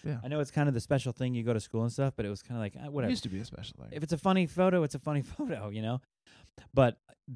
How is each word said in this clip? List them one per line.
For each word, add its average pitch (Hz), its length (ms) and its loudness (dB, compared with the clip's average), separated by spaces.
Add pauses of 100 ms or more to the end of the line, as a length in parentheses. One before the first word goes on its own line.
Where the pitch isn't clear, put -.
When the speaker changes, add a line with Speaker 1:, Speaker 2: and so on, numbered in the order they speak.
Speaker 1:
Yeah. 147 200 -4
Speaker 2:
I 123 40 -8
know 151 140 0
it's 139 100 -2
kind 147 160 2
of 139 80 2
the 117 60 0
special 131 320 0
thing. 127 200 -2
You 117 100 -2
go 117 100 2
to 110 60 2
school 113 240 -2
and 117 80 0
stuff, 139 260 0
but 110 80 -4
it 101 40 -4
was 101 140 -8
kinda 120 160 -8
like, 104 200 -6
"Ah, 131 60 -12
Speaker 1:
It 143 80 -10
Speaker 2:
whatever." 135 160 0
Speaker 1:
used 247 140 0
to 117 60 -6
be 92 100 -6
a 110 60 -6
special - 360 -14
thing. - 120 -14
Speaker 2:
If 147 100 -6
it's 160 100 -2
a 165 40 0
funny 185 300 4
photo, 180 360 4
it's 151 120 -2
a 139 40 -6
funny 147 220 0
<laughs> - 20 -6
photo, 135 460 -6
you 107 120 -6
know? 117 200 -2 (720)
But, 127 260 6 (360)